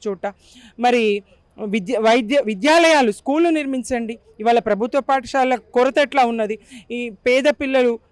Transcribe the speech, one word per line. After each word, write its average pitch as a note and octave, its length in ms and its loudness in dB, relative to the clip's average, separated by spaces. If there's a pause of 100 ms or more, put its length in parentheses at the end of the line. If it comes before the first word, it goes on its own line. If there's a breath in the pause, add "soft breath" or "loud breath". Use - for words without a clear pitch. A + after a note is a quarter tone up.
చోట. G3+ 260 -8 (460 loud breath)
మరి A3+ 440 0 (420 soft breath)
విద్య-, G#3 340 -4
వైద్య-, A#3 460 2
విద్యాలయాలు, C#4+ 640 2
స్కూళ్ళు D#4 380 0
నిర్మించండి. B3+ 680 -4 (200)
ఇవాళ A#3 200 2
ప్రభుత్వ A3 400 -2
పాఠశాలల B3+ 560 -2
కొరత B3 420 -2
ఎట్లా C#4 280 2
ఉన్నది, A3 340 -4 (320 loud breath)
ఈ A#3+ 200 -8 (140)
పేద B3+ 180 2
పిల్లలు C4 560 0 (120)